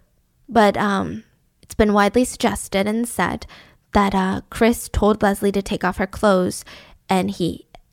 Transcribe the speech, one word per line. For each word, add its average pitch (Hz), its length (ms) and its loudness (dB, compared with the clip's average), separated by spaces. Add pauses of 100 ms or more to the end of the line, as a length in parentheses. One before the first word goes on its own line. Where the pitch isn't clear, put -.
(500)
but, 208 280 4
um, 196 480 -4 (360)
it's - 160 -18
been 208 160 4
widely 208 320 2
suggested 196 600 -4
and 226 220 -4
said - 400 -4 (460)
that, 202 200 2
uh, 190 360 0
Chris 233 420 0
told 208 320 2
Leslie 202 300 0
to 196 80 0
take 196 240 -6
off 185 100 -2
her 190 100 -2
clothes, 190 600 0 (420)
and 190 240 0
he - 340 -6 (280)